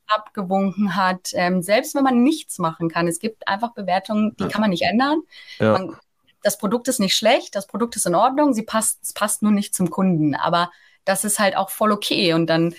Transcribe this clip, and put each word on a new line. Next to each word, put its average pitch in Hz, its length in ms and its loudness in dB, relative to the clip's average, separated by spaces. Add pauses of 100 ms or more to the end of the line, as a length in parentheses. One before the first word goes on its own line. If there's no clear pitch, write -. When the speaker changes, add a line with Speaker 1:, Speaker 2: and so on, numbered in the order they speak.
Speaker 1:
abgewunken 196 880 -2
hat, 185 380 -2
ähm, 180 280 0
selbst 220 320 0
wenn 277 100 2
man 247 180 4
nichts 311 360 0
machen 165 300 -2
kann. 170 200 0
Es 165 100 -4
gibt - 300 -8
einfach 233 260 -4
Bewertungen, 208 640 -2
die 196 60 -4
Speaker 2:
Ja. 175 60 -4
Speaker 1:
kann - 100 -2
man 214 100 2
nicht 175 120 -2
ändern. 262 400 2 (380)
Speaker 2:
Ja. 110 120 4
Speaker 1:
Man, 185 240 -2 (460)
das 202 160 -2
Produkt 233 300 -2
ist 247 120 -2
nicht 190 160 2
schlecht, 269 400 0
das 196 100 -6
Produkt 233 300 -4
ist - 100 -4
in 175 80 2
Ordnung, 269 400 4
sie 220 80 -2
passt, 220 400 -4
es - 100 -10
passt - 300 -4
nur 214 100 4
nicht 208 220 0
zum 180 160 0
Kunden. 160 440 2
Aber 170 360 0 (340)
das 190 200 0
ist 208 140 -2
halt 196 180 2
auch 190 140 0
voll 214 220 0
okay 208 420 0
und 165 140 2
dann, 165 300 2